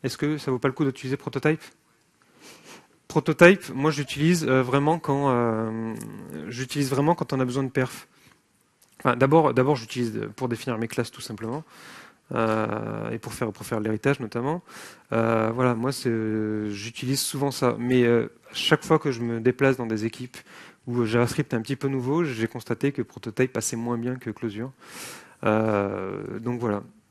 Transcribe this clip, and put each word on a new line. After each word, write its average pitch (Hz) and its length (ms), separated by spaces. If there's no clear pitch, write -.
Est-ce 135 140
que 147 220
ça 139 120
vaut 127 80
pas 139 100
le 131 60
coup 160 100
d'utiliser 131 340
Prototype ? 151 440
Prototype, 170 680
moi 143 160
j'utilise, 151 580
euh, 131 140
vraiment 143 360
quand, 143 320
euh, 113 640
j'utilise 131 400
vraiment 143 260
quand - 180
on 135 80
a 131 40
besoin 127 200
de 131 60
perf. - 380
Enfin, 127 180
d'abord, 139 360
d'abord 131 240
j'utilise 113 600
pour 131 120
définir 117 300
mes 113 100
classes 117 220
tout - 100
simplement, 113 440
euh, 110 760
et 113 80
pour - 160
faire, 113 160
pour - 160
faire 113 140
l'héritage 110 400
notamment. 131 420
Euh, 113 400
voilà, 123 220
moi 117 160
c'est, - 180
euh, 110 640
j'utilise 113 500
souvent 139 300
ça, 127 280
mais, 123 260
euh, 117 240
chaque - 320
fois 160 160
que 147 100
je 117 100
me 117 200
déplace 127 360
dans 120 100
des 110 180
équipes 123 320
où 120 180
JavaScript 120 480
est 127 40
un 113 60
petit 131 140
peu 139 120
nouveau, 135 360
j'ai 117 220
constaté 123 460
que 127 100
Prototype 117 500
passait 117 240
moins 117 220
bien 123 180
que 123 140
Clojure. 110 420
Euh, 101 960
donc 117 220
voilà. 104 220